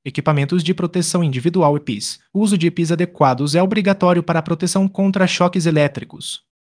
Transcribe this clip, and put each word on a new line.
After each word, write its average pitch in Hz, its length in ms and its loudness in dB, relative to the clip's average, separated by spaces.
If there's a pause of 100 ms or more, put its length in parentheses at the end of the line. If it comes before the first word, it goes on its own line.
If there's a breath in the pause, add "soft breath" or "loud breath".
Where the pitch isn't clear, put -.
Equipamentos 143 580 -2
de 175 120 0
proteção 175 500 -2
individual 147 540 2
epis. - 420 -8 (100)
O 196 100 -2
uso 208 180 2
de 165 80 0
epis 170 260 0
adequados 147 640 0
é 175 80 4
obrigatório 190 600 2
para 165 180 -2
a - 20 -4
proteção 175 440 -2
contra 196 400 0
choques 175 380 0
elétricos. 147 800 -2 (260)